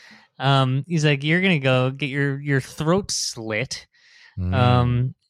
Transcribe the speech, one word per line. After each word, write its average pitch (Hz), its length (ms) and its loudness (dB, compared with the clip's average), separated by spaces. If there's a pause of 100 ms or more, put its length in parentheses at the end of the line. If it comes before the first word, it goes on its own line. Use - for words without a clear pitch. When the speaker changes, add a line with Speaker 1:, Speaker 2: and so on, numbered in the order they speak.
(400)
Speaker 1:
Um, 135 480 2
he's 170 160 -2
like, 143 200 2
"You're 165 180 0
gonna 185 180 2
go 131 320 2
get 139 180 -6
your, 139 300 -2
your 143 220 0
throat 170 500 -2
slit." - 760 -6 (520)
Speaker 2:
Mm. 92 140 -2
Speaker 1:
Um, 123 600 2 (140)